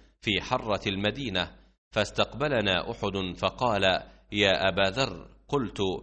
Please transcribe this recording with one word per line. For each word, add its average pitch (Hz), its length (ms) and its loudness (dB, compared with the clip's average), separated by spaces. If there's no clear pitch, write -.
في 98 200 0
حرة 117 460 -2
المدينة، 101 640 -2
فاستقبلنا 107 1000 0
أحد 95 480 -4
فقال: 104 460 0
'يا 98 360 4
أبا 95 220 2
ذر.' 95 380 -4
قلت: 123 320 -2